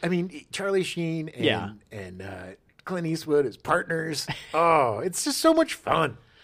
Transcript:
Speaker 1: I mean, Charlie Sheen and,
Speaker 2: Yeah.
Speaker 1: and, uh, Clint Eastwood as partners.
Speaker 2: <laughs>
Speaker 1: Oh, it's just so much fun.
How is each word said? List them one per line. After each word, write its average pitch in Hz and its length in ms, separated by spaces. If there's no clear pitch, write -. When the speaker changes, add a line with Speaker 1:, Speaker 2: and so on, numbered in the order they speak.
Speaker 1:
I 170 60
mean, 175 420
Charlie 196 320
Sheen 165 460
and, 123 140
Speaker 2:
Yeah. 98 260
Speaker 1:
and, 92 300
uh, 92 220
Clint 175 240
Eastwood 156 400
as 107 100
partners. 160 680
Speaker 2:
<laughs> - 140
Speaker 1:
Oh, 156 460
it's 175 240
just 285 160
so 320 160
much 320 180
fun. 147 440